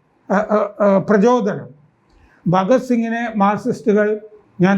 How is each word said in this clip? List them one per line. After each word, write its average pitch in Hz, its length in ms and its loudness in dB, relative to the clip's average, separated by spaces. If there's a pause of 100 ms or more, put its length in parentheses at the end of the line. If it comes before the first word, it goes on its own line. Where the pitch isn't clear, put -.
(300)
ആ, 196 80 0
ആ, 208 200 0 (280)
ആ, - 20 4 (220)
പ്രചോദനം. 202 600 0 (760)
ഭഗത് 190 440 0
സിംഗിനെ 233 340 -2 (180)
മാർക്സിസ്റ്റുകൾ, 208 680 0 (560)
ഞാൻ 196 140 4